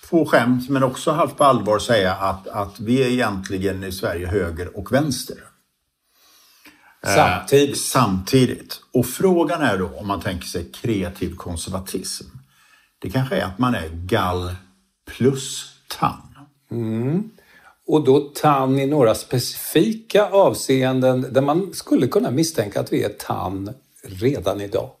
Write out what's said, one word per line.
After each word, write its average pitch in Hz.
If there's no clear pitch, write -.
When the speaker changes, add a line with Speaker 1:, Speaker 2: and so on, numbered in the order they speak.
Speaker 1:
på 160
skämt 127
men 135
också -
halvt 151
på 151
allvar 107
säga 98
att, 95
att 101
vi 123
är 123
egentligen 98
i 95
Sverige 90
höger 87
och 95
vänster. 143
Eh, 98
Speaker 2:
Samtidigt. 139
Speaker 1:
samtidigt. 113
Och 123
frågan 170
är 110
då, 92
om 104
man 98
tänker 92
sig 90
kreativ 92
konservatism, 92
det 95
kanske 131
är 90
att 95
man 123
är 82
gall 90
plus -
tann. -
Speaker 2:
Mm. 117
Och 151
då 135
tann 139
i 135
några 135
specifika -
avseenden 131
där 131
man 160
skulle 180
kunna 202
misstänka 123
att 123
vi 113
är 104
tann 98
redan 98
idag. 113